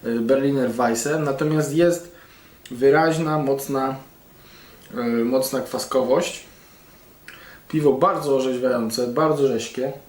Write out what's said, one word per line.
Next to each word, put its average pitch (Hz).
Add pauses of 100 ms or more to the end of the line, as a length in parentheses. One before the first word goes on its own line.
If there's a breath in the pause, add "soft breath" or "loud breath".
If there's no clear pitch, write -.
y, 117
Berliner 135
Weisse, 120
natomiast 147
jest 175 (600 loud breath)
wyraźna, 156
mocna, 135 (1000 loud breath)
y, 117
mocna 131
kwaskowość. 131 (1200 loud breath)
Piwo 147
bardzo 147
orzeźwiające, 123
bardzo 143
rześkie. 120 (160)